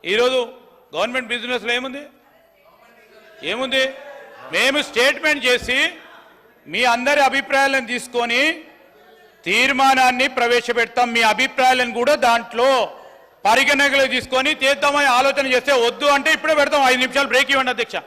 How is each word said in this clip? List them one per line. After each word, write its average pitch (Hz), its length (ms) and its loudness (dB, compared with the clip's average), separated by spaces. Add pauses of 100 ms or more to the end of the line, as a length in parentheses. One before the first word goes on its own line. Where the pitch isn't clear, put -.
ఈరోజు 240 360 0 (560)
గవర్నమెంట్ 233 380 -4
బిజినెస్‌లో 240 460 -6
ఏముంది? 269 240 -10 (1500)
ఏముంది? 262 320 -2 (720)
మేము 269 320 0
స్టేట్మెంట్ 285 600 -2
చేసి 247 300 0 (920)
మీ 185 140 -4 (120)
అందరి 277 360 0
అభిప్రాయాలను 269 640 0
తీసుకొని 240 480 -4 (1040)
తీర్మానాన్ని 254 800 2 (100)
ప్రవేశపెడతాం. 240 760 0
మీ 233 60 2 (120)
అభిప్రాయాలను 254 680 0
కూడా 269 140 2 (140)
దాంట్లో 233 420 0 (760)
పరిగణనలో 269 580 2 (100)
తీసుకొని 262 360 -2 (120)
చేద్దామని 285 460 0 (100)
ఆలోచన 269 340 0
చేస్తే 254 200 0 (120)
వద్దు 233 300 -2
అంటే 277 220 0
ఇప్పుడే 311 220 0
పెడతాం. 285 320 2
ఐదు 254 140 0
నిమిషాలు 262 280 -2
బ్రేక్ 262 200 2
ఇవ్వండి 254 220 0
అధ్యక్ష. 220 320 -6